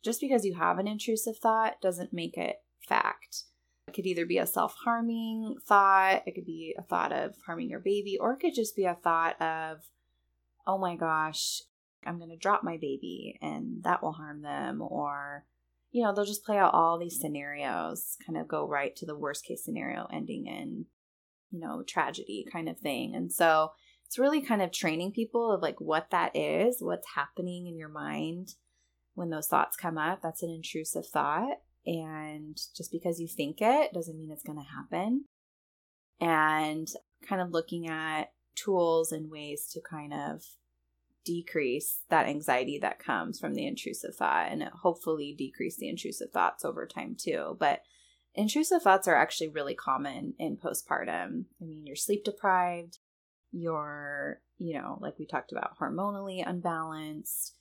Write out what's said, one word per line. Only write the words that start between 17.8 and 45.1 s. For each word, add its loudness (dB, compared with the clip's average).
kind -4
of -6
go 0
right 0
to -10
the -8
worst -4
case -8
scenario -4
ending -6
in, -8
you -8
know, -8
tragedy -2
kind -6
of -8
thing. -4
And -2
so 6
it's -6
really 6
kind 2
of 2
training 0
people 2
of, 4
like, 0
what 2
that 2
is, 4
what's -4
happening -4
in -10
your -12
mind -6
when -4
those -2
thoughts 4
come -4
up. 0
That's -4
an -2
intrusive -6
thought. 0
And -6
just -8
because -2
you -4
think -4
it 6
doesn't -6
mean -12
it's -14
gonna -8
happen. -2
And 4
kind 0
of -2
looking -2
at -2
tools 4
and -6
ways -8
to -10
kind -10
of -6
decrease -2
that 6
anxiety 0
that -2
comes -2
from -4
the -2
intrusive -6
thought, 2
and -4
it -6
hopefully 0